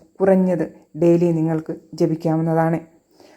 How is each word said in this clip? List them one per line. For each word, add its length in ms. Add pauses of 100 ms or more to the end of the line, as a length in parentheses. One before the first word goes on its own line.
(180)
കുറഞ്ഞത് 480 (340)
ഡെയിലി 380
നിങ്ങൾക്ക് 360 (260)
ജപിക്കാവുന്നതാണ്. 800 (580)